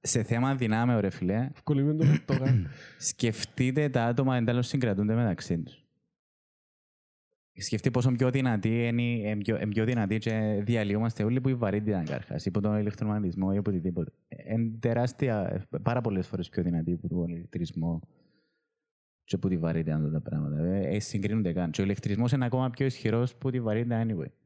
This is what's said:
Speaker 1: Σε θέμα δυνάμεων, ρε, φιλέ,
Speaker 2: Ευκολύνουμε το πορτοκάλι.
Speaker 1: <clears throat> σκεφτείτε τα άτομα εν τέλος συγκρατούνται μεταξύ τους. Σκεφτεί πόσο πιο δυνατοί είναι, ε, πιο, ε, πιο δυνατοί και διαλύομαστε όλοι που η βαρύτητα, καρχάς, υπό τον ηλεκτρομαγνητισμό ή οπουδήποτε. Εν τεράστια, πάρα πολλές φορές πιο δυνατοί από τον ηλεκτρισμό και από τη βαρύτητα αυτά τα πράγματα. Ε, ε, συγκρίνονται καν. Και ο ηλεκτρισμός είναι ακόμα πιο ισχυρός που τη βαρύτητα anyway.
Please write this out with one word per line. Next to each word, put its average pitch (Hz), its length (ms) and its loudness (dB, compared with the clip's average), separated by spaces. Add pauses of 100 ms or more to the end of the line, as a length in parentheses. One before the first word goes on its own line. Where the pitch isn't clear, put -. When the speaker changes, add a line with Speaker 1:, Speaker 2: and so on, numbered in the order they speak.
Speaker 1:
Σε - 220 0
θέμα 127 320 2
δυνάμεων, 117 440 2
ρε, 98 100 2
φιλέ, 104 440 -2
Speaker 2:
Ευκολύνουμε 143 400 2 (120)
το - 0 - (200)
πορτοκάλι. 127 420 2 (200)
Speaker 1:
<clears throat> - 240 -6
σκεφτείτε 127 800 0
τα 127 160 2
άτομα 127 300 2
εν 120 100 2
τέλος 120 220 0
συγκρατούνται 107 480 0
μεταξύ 95 460 0
τους. - 240 -12 (1700)
Σκεφτεί 107 340 -2
πόσο 123 200 2
πιο 127 180 2
δυνατοί 117 580 0
είναι, 120 420 -2
ε, 107 60 -2
πιο, 104 200 -2
ε, - 100 -4
πιο 107 200 0
δυνατοί 110 320 0
και 110 480 0
διαλύομαστε 107 580 0
όλοι 123 180 2
που 131 80 0
η 131 60 2
βαρύτητα, 104 480 0
καρχάς, 73 420 -6
υπό 98 160 0
τον 104 160 2
ηλεκτρομαγνητισμό 101 760 0
ή 98 40 2
οπουδήποτε. 90 540 0 (160)
Εν 113 520 -2
τεράστια, 117 840 0 (180)
πάρα 120 180 2
πολλές 98 260 0
φορές 90 220 -6
πιο 90 140 -2
δυνατοί 85 300 0
από 87 140 -4
τον 85 200 -2
ηλεκτρισμό 82 720 -4 (1200)
και - 120 -4
από 92 120 -2
τη 90 100 2
βαρύτητα 80 380 0
αυτά 76 160 0
τα 78 100 -2
πράγματα. 76 420 -4
Ε, 92 320 0
ε, 107 40 -2
συγκρίνονται 104 540 -2
καν. 87 180 -2
Και 98 100 -4
ο - 20 2
ηλεκτρισμός 104 480 0
είναι 131 140 2
ακόμα 127 240 0
πιο 123 160 -2
ισχυρός 120 500 0
που - 140 -4
τη 123 120 -2
βαρύτητα 113 460 0
anyway. 92 240 -4 (140)